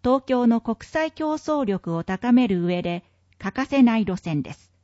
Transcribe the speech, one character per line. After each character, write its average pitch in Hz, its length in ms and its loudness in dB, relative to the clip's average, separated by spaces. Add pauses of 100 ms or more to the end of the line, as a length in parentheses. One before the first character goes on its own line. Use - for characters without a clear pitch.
東 262 180 2
京 247 240 0
の 233 140 4
国 226 260 -6
際 320 240 -2
競 311 220 -4
争 302 320 -2
力 185 320 -4
を 165 80 -6
高 190 280 -2
め 247 140 6
る 185 160 0
上 175 200 -2
で 175 220 -6 (340)
欠 196 160 -8
か 262 100 -4
せ 277 180 2
な 233 140 4
い 220 80 0
路 180 160 -4
線 151 220 -4
で - 100 -10
す。 - 180 -20 (140)